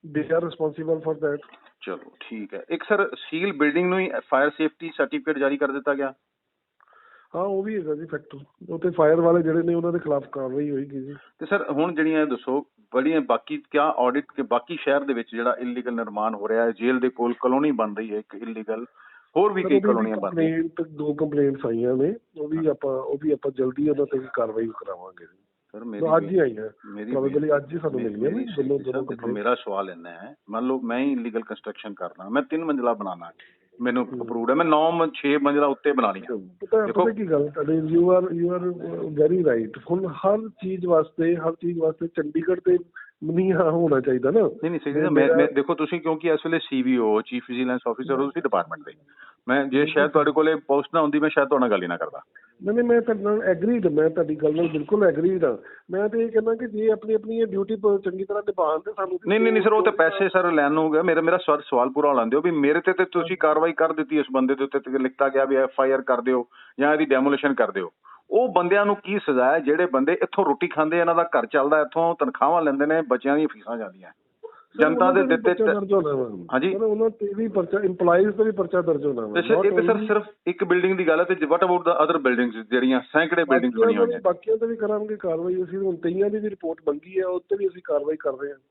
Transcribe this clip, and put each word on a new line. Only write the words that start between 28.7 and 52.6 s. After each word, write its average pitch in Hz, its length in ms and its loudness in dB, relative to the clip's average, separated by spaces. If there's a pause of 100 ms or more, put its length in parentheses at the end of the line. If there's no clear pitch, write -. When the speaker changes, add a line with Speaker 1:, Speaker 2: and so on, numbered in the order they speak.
Speaker 2:
ਸਰ, - 60 -6
Speaker 1:
ਦੋਨੋਂ 131 180 -4
Speaker 2:
ਦੇਖੋ, 135 120 -8
Speaker 1:
ਕੰਪਲੇਂਟ। 117 200 -6
Speaker 2:
ਮੇਰਾ 110 200 0
ਸਵਾਲ 98 360 -6
ਇੰਨਾ 85 200 -16
ਹੈ, 95 240 -18 (160)
ਮੰਨ 113 160 -4
ਲਓ 131 140 -2
ਮੈਂ 117 180 -4
ਹੀ 139 140 0
ਇਲੀਗਲ 117 280 -4
ਕੰਸਟਰਕਸ਼ਨ 107 540 -14
ਕਰਦਾ, 90 340 -12
ਮੈਂ 127 140 0
ਤਿੰਨ 156 220 -6
ਮੰਜ਼ਿਲਾ 131 280 -2
ਬਣਾਉਣਾ, 92 400 -8 (480)
ਮੈਨੂੰ 123 260 -2
Speaker 1:
ਹੂੰ। 123 180 -10
Speaker 2:
ਅਪਰੂਵਡ 117 260 -4
ਹੈ, 131 40 2
ਮੈਂ 165 100 2
ਨੌ 156 260 4
ਮ-, 165 240 0
ਛੇ 143 240 0
ਮੰਜ਼ਿਲਾ 143 280 2
ਉੱਤੇ 139 260 0
ਬਣਾਉਣੀ 104 300 0 (100)
ਆ। 120 40 -4 (240)
Speaker 1:
ਪਤਾ, 220 260 0
Speaker 2:
ਦੇਖੋ 208 180 2
Speaker 1:
ਪਤਾ 226 100 2
ਕੀ 202 160 -4
ਗੱਲ, 147 180 2
ਤੁਹਾਡੇ, 151 300 0
you 160 240 2
are, 180 240 4
you 170 280 -2
are 180 200 -4 (340)
very 156 460 4
right। 113 260 -4 (100)
ਹੁਣ 190 160 0
ਹਰ 202 420 -2
ਚੀਜ਼ 185 380 -6
ਵਾਸਤੇ, 165 500 2
ਹਰ 165 160 -2
ਚੀਜ਼ 170 260 -4
ਵਾਸਤੇ 160 280 -2
ਚੰਡੀਗੜ੍ਹ 160 540 -2
ਤੇ 180 180 2 (460)
ਨਹੀਂ 175 280 2
ਆ 170 180 4
ਹੋਣਾ 160 300 2
ਚਾਹੀਦਾ 127 300 0
ਨਾ। 214 100 0
Speaker 2:
ਨਹੀਂ, 165 300 -2
ਨਹੀਂ, 165 140 -4
ਸਹੀ 147 80 -4
ਗੱਲ 147 80 0
ਹੈ। 156 40 0
Speaker 1:
ਮੈਂ 170 60 0
Speaker 2:
ਮੈਂ, 151 120 4
Speaker 1:
ਮੇਰਾ 160 140 4
Speaker 2:
ਮੈਂ, 151 120 4
ਦੇਖੋ, 139 260 0
ਤੁਸੀਂ 160 260 -4
ਕਿਉਂਕਿ 160 280 -2
ਇਸ 156 180 0
ਵੇਲੇ 165 120 0
ਸੀ 135 240 -4
ਵੀ 127 160 2
ਓ, 107 220 2
ਚੀਫ 120 300 -8
ਵਿਜੀਲੈਂਸ 123 300 -2 (100)
ਅਫਸਰ 131 240 -4
ਹੋ 135 100 0
ਤੁਸੀਂ 139 180 -4
ਡਿਪਾਰਟਮੈਂਟ 104 440 -2
ਦੇ, - 60 -16 (560)
ਮੈਂ 135 160 2
ਜੇ 139 60 -4
Speaker 1:
ਬਿਲਕੁਲ। 147 220 2
Speaker 2:
ਸ਼ਾਇਦ 147 180 2
ਤੁਹਾਡੇ 147 200 4
ਕੋਲੇ 160 240 2
ਪੋਸਟ 143 400 -2
ਨਾ 165 80 4
ਹੁੰਦੀ, 147 160 2
ਮੈਂ 151 100 2
ਸ਼ਾਇਦ 143 200 2
ਤੁਹਾਡੇ 135 120 2
ਨਾਲ 123 100 2
ਗੱਲ 98 120 2
ਹੀ 90 60 -6
ਨਾ 85 80 -4
ਕਰਦਾ। - 240 -8 (420)